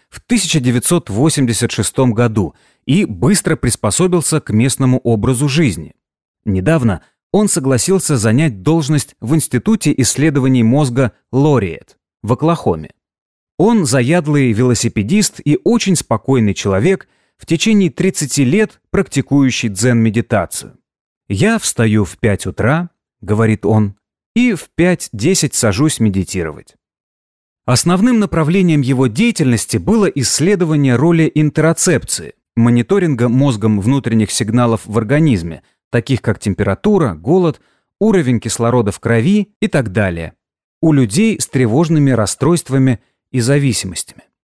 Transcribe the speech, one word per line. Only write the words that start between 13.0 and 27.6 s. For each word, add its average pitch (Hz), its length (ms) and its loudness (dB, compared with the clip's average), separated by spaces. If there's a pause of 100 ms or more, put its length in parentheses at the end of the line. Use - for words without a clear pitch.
Он 208 280 2
заядлый 139 680 0
велосипедист 120 880 0
и 147 200 0
очень 196 340 0
спокойный 113 560 0
человек, 107 560 -2 (260)
в - 100 -20
течение 196 440 2
тридцати 151 560 -2
лет 202 340 0 (120)
практикующий 139 760 0
дзен-медитацию. 110 1080 -2 (500)
«Я 180 320 0
встаю 107 460 0
в - 120 -14
пять 101 280 -2
утра», 143 460 -2 (280)
говорит 107 460 0
он, 107 300 0 (380)
«и 240 200 2
в - 200 -8
пять 175 380 -2
десять 143 420 -2
сажусь 120 460 0
медитировать». 92 760 -4 (920)